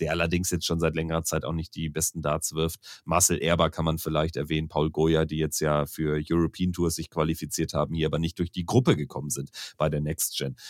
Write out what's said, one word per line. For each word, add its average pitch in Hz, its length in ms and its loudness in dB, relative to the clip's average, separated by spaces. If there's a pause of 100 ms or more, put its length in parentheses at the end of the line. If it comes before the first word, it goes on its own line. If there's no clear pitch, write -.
der 78 100 0
allerdings 85 380 0
jetzt 85 160 -2
schon 82 160 0
seit 80 120 2
längerer 80 300 -2
Zeit 80 220 -2
auch 78 80 -4
nicht 82 220 -6
die 82 120 -4
besten 80 340 -4
Darts 76 320 -2
wirft. 80 280 -2 (240)
Marcel 85 320 4
Erber 82 320 4
kann 80 160 -2
man 80 120 2
vielleicht 78 380 0
erwähnen, 78 320 -2
Paul 78 240 0
Goya, 80 320 4
die 78 140 -2
jetzt 78 240 -2
ja 76 240 2
für 76 440 -2
European 85 440 2
Tours 85 220 0
sich 80 140 -8
qualifiziert 80 640 -2
haben, 78 220 0
hier 78 120 2
aber 76 120 0
nicht 82 200 -2
durch 87 120 -2
die 87 140 -4
Gruppe 123 320 4
gekommen 73 320 -6
sind 69 220 -6 (260)
bei 76 100 2
der 73 140 0
Next - 360 -4
Gen. 69 200 -4 (120)